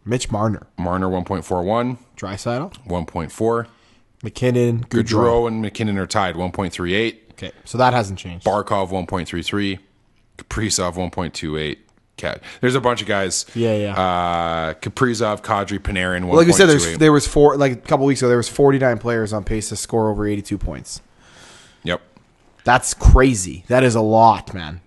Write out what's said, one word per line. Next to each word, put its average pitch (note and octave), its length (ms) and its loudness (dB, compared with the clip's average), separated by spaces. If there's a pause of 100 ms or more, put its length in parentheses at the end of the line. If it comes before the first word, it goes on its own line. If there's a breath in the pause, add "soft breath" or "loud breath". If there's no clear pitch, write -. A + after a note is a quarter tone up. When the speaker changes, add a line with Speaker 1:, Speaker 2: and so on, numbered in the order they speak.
Speaker 1:
Mitch A#2+ 280 -4
Marner. G#2+ 340 -2 (140)
Speaker 2:
Marner F2+ 300 -2
one F2+ 160 -2
point F2+ 200 -6
four F2+ 160 -2
one, A#2+ 380 -2 (180)
Speaker 1:
Draisaitl? A#2+ 560 -8 (140)
Speaker 2:
one F2+ 180 -4
point D#2+ 260 -8
four. A#2 360 -2 (560 soft breath)
Speaker 1:
McKinnon, A#2+ 640 0
Gaudreau. A#2 160 0
Speaker 2:
Gaudreau A#2 460 2
and A2+ 160 -4
McKinnon G#2 320 -4
are F#2 100 -4
tied, F#2 300 -2
one F2+ 160 -4
point F#2+ 180 -4
three F2+ 220 -4
eight. A2+ 380 -2
Speaker 1:
Okay, - 200 -16 (140)
so - 120 -10
that B2+ 160 4
hasn't G2 240 -2
changed. F2 280 -12
Speaker 2:
Barkov, G2 440 -2
one F#2 160 -4
point F2 220 -6
three E2+ 160 -6
three. G2+ 360 -4 (580)
Kaprizov, F#2 580 -4
one F2+ 160 -4
point E2+ 220 -8
two D2+ 240 -8
eight. D2+ 220 -6 (380)
Cat. - 260 -8 (180 loud breath)
There's B2+ 140 2
a C3+ 60 0
bunch A#2 200 0
of G2 60 -8
guys. G2 380 -2 (100)
Speaker 1:
Yeah, A2+ 200 0
yeah. G#2 240 -4
Speaker 2:
Uh, E2+ 760 -2
Kaprizov, A2 680 -2
Kadri, G2+ 380 -2
Panarin, F#2 480 -2
Speaker 1:
Well, F2 100 4
like E3+ 100 8
we E3+ 60 6
said, G3 160 6
there's, D3 140 4
Speaker 2:
one E3+ 60 -2
point - 0 -
two E3 60 -4
eight. D3+ 40 -8
Speaker 1:
there D#3 120 6
was D3 160 2
four, C#3+ 300 6
like, C#3 140 2
a B2 40 -4
couple C3+ 300 0
weeks C#3 160 0
ago, B2+ 60 2
there A#2+ 100 4
was A#2 120 -2
forty-nine C3 500 2
players A2+ 340 -4
on G#2 100 -6
pace G#2+ 260 -4
to A2 60 -8
score A2 340 -2
over G#2 180 -2
eighty-two G#2 320 -4
points. D2 420 -10 (840 soft breath)
Speaker 2:
Yep. F2 180 -4 (640)
Speaker 1:
That's - 300 2
crazy. B2 760 6
That B2+ 160 4
is A#2+ 120 4
a A2+ 60 2
lot, A2 520 4
man. E2+ 340 -12